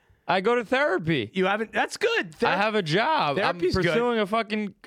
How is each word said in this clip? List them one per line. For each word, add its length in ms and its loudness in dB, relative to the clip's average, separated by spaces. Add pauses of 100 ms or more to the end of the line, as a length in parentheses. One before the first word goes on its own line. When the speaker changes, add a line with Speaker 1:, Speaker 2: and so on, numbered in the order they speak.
(260)
Speaker 1:
I 140 2
go 160 2
to 80 -2
therapy. 680 0
Speaker 2:
You 140 2
haven't, 260 -2
that's 240 -2
good. 380 0
Ther- 140 0
Speaker 1:
I 80 2
have 180 0
a 80 0
job. 560 0
I'm 220 0
Speaker 2:
Therapy's 160 0
good. 100 2
Speaker 1:
pursuing 320 2
a 80 0
fucking, 480 -4 (120)